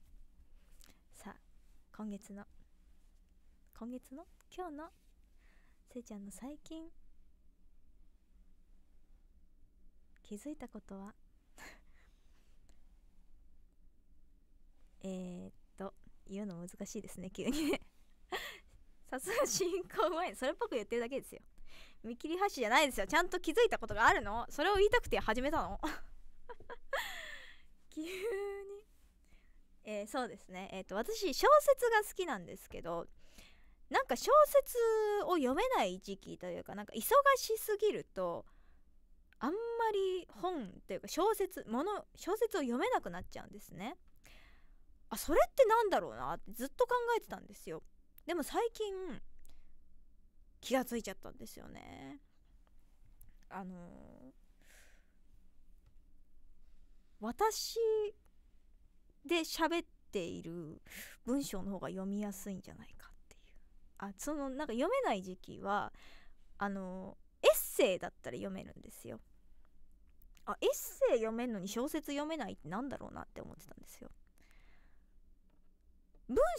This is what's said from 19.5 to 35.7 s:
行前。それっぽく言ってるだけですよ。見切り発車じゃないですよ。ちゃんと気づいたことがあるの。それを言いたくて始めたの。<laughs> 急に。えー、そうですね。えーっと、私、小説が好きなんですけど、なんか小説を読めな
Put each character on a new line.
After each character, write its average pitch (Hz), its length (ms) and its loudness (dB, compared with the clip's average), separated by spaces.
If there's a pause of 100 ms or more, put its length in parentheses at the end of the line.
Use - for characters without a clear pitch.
行 - 280 2
前。 320 240 0
そ 254 100 -4
れ 285 60 2
っ - 40 0
ぽ 466 120 -4
く 302 80 -2
言 214 80 0
っ - 40 -10
て 233 80 -2
る 240 60 2
だ 233 80 -2
け 269 100 -2
で - 80 -12
す - 80 -14
よ。 - 60 -16 (600)
見 240 140 -8
切 302 120 -8
り 339 80 0
発 403 180 4
車 269 60 0
じ 220 60 4
ゃ - 20 4
な 269 120 8
い 302 60 8
で 247 60 0
す - 60 -4
よ。 196 80 2
ち - 60 -2
ゃ 330 80 8
ん 349 80 4
と 359 100 0
気 330 120 0
づ 330 140 8
い 381 40 6
た - 80 0
こ 220 100 -4
と 208 60 -4
が 220 140 8
あ 349 60 10
る 320 80 4
の。 214 280 -4
そ 294 140 0
れ 359 60 6
を 415 60 6
言 392 100 8
い - 40 10
た 480 120 6
く - 80 -8
て 202 100 4
始 226 220 2
め 285 100 2
た 294 120 2
の。 185 180 -6
<laughs> - 2000 -8
急 302 120 -8
に。 330 80 -4 (1700)
え 208 200 -4
ー、 214 40 -10
そ 254 160 -2
う 226 40 -4
で 190 100 -10
す - 120 -18
ね。 185 220 -10
え 190 100 -6
ー - 20 -8
っ - 20 -12
と、 190 100 -6
私、 392 380 0
小 - 140 6 (140)
説 508 280 6
が 427 140 6
好 - 100 -6
き 370 120 -2
な 262 120 -2
ん 175 80 -8
で - 100 -12
す - 140 -18
け - 120 -10
ど、 170 260 -2 (800)
な 381 140 4
ん - 40 -2
か 247 80 2
小 - 160 2 (140)
説 539 320 4 (480)
を 359 120 4
読 262 180 4
め 415 140 2
な 381 140 4